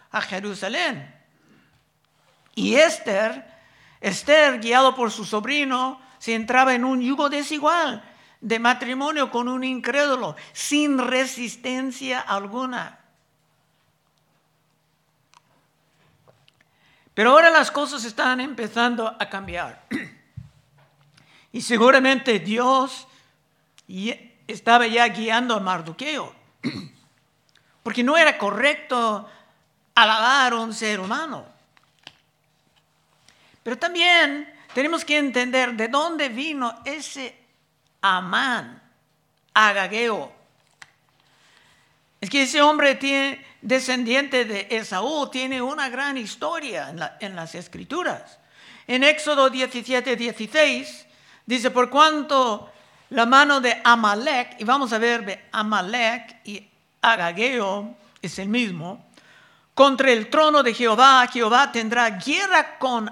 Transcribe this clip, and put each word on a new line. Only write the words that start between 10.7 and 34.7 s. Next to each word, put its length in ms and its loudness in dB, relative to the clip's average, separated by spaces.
resistencia 1200 -4
alguna. 760 -8
Pero 200 4
ahora 180 10
las 200 4
cosas 340 -6
están 360 -2
empezando 680 -4
a 220 -6
cambiar. 640 -10
<clears throat> 280 -10
Y 100 -10
seguramente 760 4
Dios 680 -2
ye-, 580 -10
estaba 400 2
ya 220 4
guiando 480 -2
a 20 -2
Mardoqueo, 720 -6
<clears throat> 1200 -16
porque 220 -4
no 120 2
era 220 4
correcto 920 -2
alabar 560 4
a 80 -2
un 120 -6
ser 280 -4
humano. 440 -8
Pero 120 -6
también 720 0